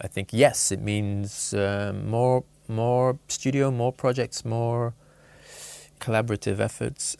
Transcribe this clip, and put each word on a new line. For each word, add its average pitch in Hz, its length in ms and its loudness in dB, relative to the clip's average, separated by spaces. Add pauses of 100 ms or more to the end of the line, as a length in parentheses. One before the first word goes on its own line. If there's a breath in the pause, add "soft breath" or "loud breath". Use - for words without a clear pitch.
I 90 60 -6
think, 98 240 -6
yes, 131 400 4
it 98 100 -2
means, 104 720 -2
uh, 101 400 0
more, 117 500 2 (240)
more 123 500 2 (100)
studio, 139 440 2
more 123 220 0
projects, 123 500 -2
more 117 500 0 (1080 loud breath)
collaborative 110 580 0
efforts. - 600 -4